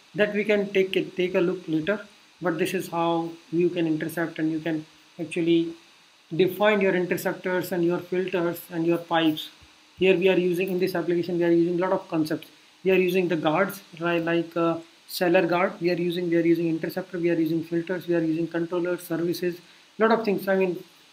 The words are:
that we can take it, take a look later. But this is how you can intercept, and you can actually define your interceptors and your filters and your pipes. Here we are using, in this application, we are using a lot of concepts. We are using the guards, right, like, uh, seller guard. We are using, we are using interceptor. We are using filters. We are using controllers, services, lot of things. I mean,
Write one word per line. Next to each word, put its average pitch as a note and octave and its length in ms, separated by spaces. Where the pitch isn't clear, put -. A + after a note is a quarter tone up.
that G3+ 180
we G#3 100
can G#3 260
take F#3+ 260
it, D#3 200
take F3+ 180
a F#3 60
look F3+ 260
later. D#3+ 400
But E3+ 160
this F3+ 160
is F3 140
how E3+ 420
you E3+ 180
can E3+ 160
intercept, D#3+ 520
and D#3+ 140
you D#3 80
can D#3 240
actually E3+ 540
define G3 460
your F#3 120
interceptors F3+ 800
and F3 140
your F3 140
filters F3 600
and E3 160
your E3+ 120
pipes. E3 500
Here F#3 160
we F3+ 140
are F3+ 100
using, F3+ 300
in F3+ 100
this F#3 160
application, E3+ 440
we F3 60
are E3+ 60
using E3+ 280
a F#3 80
lot F#3+ 60
of F#3+ 160
concepts. E3 400
We F#3 60
are F#3 60
using F#3 320
the F3 80
guards, E3 440
right, E3+ 240
like, E3+ 340
uh, E3+ 200
seller F3 360
guard. F3+ 340
We E3+ 100
are F3 60
using, F3 320
we E3 80
are E3 100
using E3+ 220
interceptor. E3+ 500
We E3+ 120
are E3+ 100
using D#3+ 240
filters. E3+ 420
We E3+ 80
are E3 80
using D#3+ 240
controllers, F3 560
services, E3+ 540
lot A3 160
of A3 100
things. G3 240
I G3 80
mean, F3+ 300